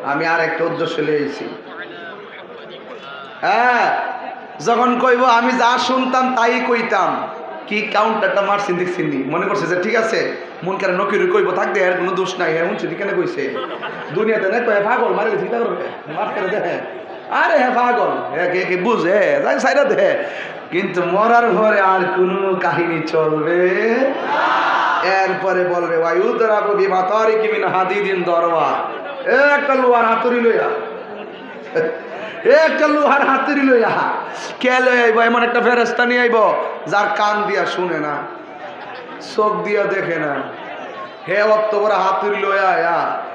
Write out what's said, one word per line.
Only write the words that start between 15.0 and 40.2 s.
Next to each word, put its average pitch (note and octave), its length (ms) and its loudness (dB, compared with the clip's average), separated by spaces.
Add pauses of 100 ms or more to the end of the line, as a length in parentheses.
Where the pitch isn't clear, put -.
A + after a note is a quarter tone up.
মারে G#3+ 160 0
গেছে, F#3+ 120 -2
চিন্তা A#3 160 -4
করবে, F3+ 540 -6
মাফ F#3 260 -4
করে F#3 100 -2
দে। G#3 80 -2 (720)
আরে D#4+ 280 2
হ্যাঁ, B3 160 2
পাগল, A#3 340 2 (260)
হ্যাঁ, F3+ 160 0
কে, F#3 140 0
কে F3 120 0
বুঝে, F3+ 680 2
যাই C4+ 160 0
সাইরা C4+ 240 4
দে। F#3 400 2 (460)
কিন্তু F3 340 -2
মরার A3+ 400 4 (140)
পরে G#3+ 220 4
আর F#3+ 200 4 (160)
কোনো F#3 440 0
কাহিনী E3 460 -2
চলবে। D#3+ 600 2 (1400)
এরপরে F#3 600 0
বলবে, F3 320 0
"ওয়ায়ুদরাবু G3+ 800 2
বিমাতারিকি G#3 800 2
মিন F#3+ 120 0
হাদিদিন F#3 580 0
দরওয়া।" E3+ 520 2 (500)
এ, G#3+ 120 4
একটা C#4 380 4
লোহার B3 300 4
হাতুড়ি A#3 360 2
লইয়া, A3+ 240 2 (1800)
এ, - 40 4
একটা D4+ 380 4
লোহার C#4+ 400 2
হাতুড়ি C4+ 340 0
লইয়া A#3+ 300 4 (680)
কে B3+ 100 2
লইয়া B3+ 340 4
আইব? A3+ 160 4
এমন A#3 220 4
একটা A#3+ 180 2
ফেরেশতা A#3 460 2
নিয়ে B3 140 2
আইব, A3+ 340 4 (320)
যার G3+ 200 0 (100)
কান G#3 300 0
দিয়া F#3+ 200 0
শুনে F3 320 -2
না, D3+ 180 -4 (1200)
চোখ G#3+ 280 0
দিয়া G#3 200 0
দেখে F#3+ 340 -2
না। D3 160 -2 (920)